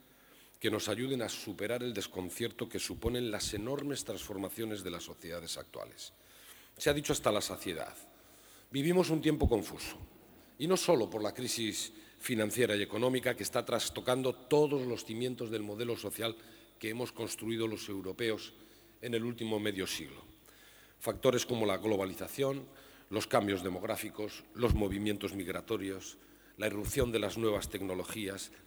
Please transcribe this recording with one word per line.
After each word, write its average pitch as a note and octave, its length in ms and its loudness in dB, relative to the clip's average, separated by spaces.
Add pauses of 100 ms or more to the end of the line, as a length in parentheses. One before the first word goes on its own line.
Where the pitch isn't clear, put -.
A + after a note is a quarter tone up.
(600)
que A2+ 100 2
nos G#2 180 0
ayuden A#2+ 360 0
a G2+ 60 -2
superar A2 520 -4
el B2 140 -4
desconcierto G2+ 760 -4
que - 80 -4
suponen A#2 540 -2
las G#2 240 -4
enormes C3+ 500 -2
transformaciones G2+ 800 -4
de F2+ 80 -4
las E2+ 120 -6
sociedades E2 540 -8
actuales. - 560 -12 (640)
Se - 140 2
ha - 20 6
dicho D3 200 0
hasta - 180 4
la G#2 100 4
saciedad. F2 540 -4 (760)
Vivimos D#3 400 4
un D#3 120 4
tiempo D3+ 280 4
confuso, - 480 0 (600)
y D3 80 0
no F#3 100 6
solo C3 320 6
por G#2+ 140 -2
la G2+ 100 0
crisis A2+ 580 -2 (280)
financiera G#2+ 560 4
y G2+ 60 4
económica A#2+ 520 2
que G2+ 100 -4
está A#2+ 200 0
trastocando B2 720 0
todos D3 500 4
los A#2+ 200 -4
cimientos A#2+ 440 -4
del G#2+ 140 -2
modelo G#2+ 320 -2
social G#2+ 400 -4 (420)
que A2 120 -4
hemos A#2 240 -4
construido A2+ 520 -2
los G#2+ 220 -4
europeos G2+ 640 -4 (500)
en A#2+ 120 -4
el A2+ 100 2
último A#2 340 -2
medio G2+ 300 0
siglo. C#2+ 340 -8 (760)
Factores A#2 460 4
como A2+ 200 0
la G2 120 4
globalización, G#2 880 0 (440)
los G#2 160 0
cambios G2+ 380 4
demográficos, G2+ 800 -4 (100)
los A#2 200 6
movimientos G2+ 600 2
migratorios, F#2+ 840 -4 (400)
la G#2 100 0
irrupción A2+ 460 0
de A2 60 4
las G2+ 180 0
nuevas G#2+ 320 2
tecnologías, F#2+ 840 -4 (160)